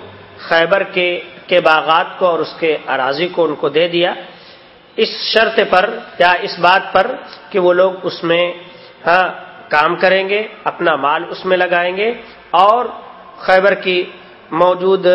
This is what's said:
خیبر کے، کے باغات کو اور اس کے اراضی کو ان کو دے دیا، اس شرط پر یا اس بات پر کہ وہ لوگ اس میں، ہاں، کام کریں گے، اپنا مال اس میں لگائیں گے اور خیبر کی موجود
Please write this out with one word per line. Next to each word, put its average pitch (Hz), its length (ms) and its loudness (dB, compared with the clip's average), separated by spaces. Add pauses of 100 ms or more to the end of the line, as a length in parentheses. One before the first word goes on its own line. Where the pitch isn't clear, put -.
(380)
خیبر 170 460 0
کے، 180 260 -2 (380)
کے 180 120 2
باغات 160 600 2
کو 190 80 0
اور 165 120 0
اس 151 200 -6
کے 156 180 0 (100)
اراضی 135 400 -2
کو 175 180 -2
ان 151 100 -2
کو 151 140 -2
دے 156 180 2
دیا، 175 260 -2 (840)
اس 220 120 0 (240)
شرط 220 260 2 (100)
پر 190 200 2 (300)
یا 175 120 4 (100)
اس 190 180 -8
بات 185 340 2
پر 196 120 4 (440)
کہ 202 100 -2
وہ 180 140 4
لوگ 185 180 2 (120)
اس 175 200 -8
میں، 170 200 2 (640)
ہاں، 180 220 2 (420)
کام 156 260 2
کریں 190 340 2
گے، 208 120 -2 (220)
اپنا 165 320 0
مال 147 340 -2
اس - 160 -12
میں 185 120 0
لگائیں 180 400 0
گے 214 120 -2 (420)
اور 208 340 4 (520)
خیبر 190 360 4
کی 185 300 -2 (480)
موجود 180 640 2